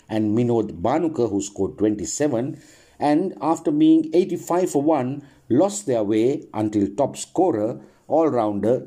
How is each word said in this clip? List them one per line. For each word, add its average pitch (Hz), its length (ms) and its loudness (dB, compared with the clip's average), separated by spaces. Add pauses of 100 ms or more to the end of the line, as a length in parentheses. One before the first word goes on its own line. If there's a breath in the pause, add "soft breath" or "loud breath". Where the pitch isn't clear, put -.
and 107 280 0
Minod 113 440 0
Bhanukar, 127 480 0
who 98 120 -2
scored - 360 -6
twenty-seven, 113 840 -2 (400 loud breath)
and 151 400 0
after 160 320 -2
being 156 420 4
eighty-five 180 560 0
for 143 120 0
one, 143 440 -2 (220 loud breath)
lost 185 380 0
their 117 180 0
way 113 500 2
until 104 440 0
top - 180 -2
scorer, 135 640 -2 (300 loud breath)
all-rounder 120 760 0